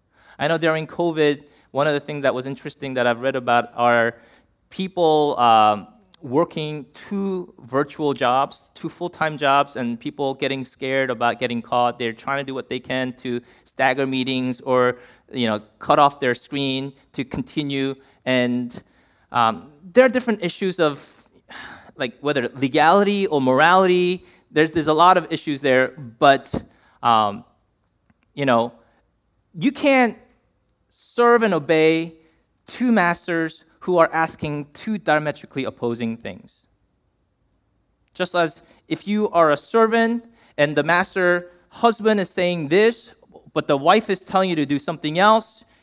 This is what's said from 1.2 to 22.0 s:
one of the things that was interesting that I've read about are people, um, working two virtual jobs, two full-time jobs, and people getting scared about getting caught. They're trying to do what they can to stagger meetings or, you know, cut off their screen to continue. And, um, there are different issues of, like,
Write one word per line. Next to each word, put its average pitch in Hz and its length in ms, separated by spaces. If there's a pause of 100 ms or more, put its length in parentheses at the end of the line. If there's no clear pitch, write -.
one 143 160
of 147 80
the 143 60
things 147 240
that 127 100
was 123 100
interesting 135 500
that 123 120
I've 117 140
read 135 160
about 120 380
are 117 460 (480)
people, 156 680
um, 107 480 (360)
working 151 720
two 196 680
virtual 143 520
jobs, 131 640
two 165 160
full-time 160 480
jobs, 143 360
and 120 240
people 143 360
getting 135 320
scared 135 420
about 120 300
getting 120 240
caught. 120 360
They're 117 140
trying 139 260
to 139 60
do 135 80
what 127 160
they 127 100
can 127 400
to 120 220 (240)
stagger 131 420
meetings 131 540
or, 123 380 (340)
you 123 140
know, 107 140 (180)
cut 151 200
off 143 220
their 123 140
screen 139 580 (200)
to 143 120
continue. 139 720 (320)
And, 123 560 (500)
um, 113 400 (100)
there 190 220
are 254 60
different 226 320
issues 175 360
of, - 480 (680)
like, 131 240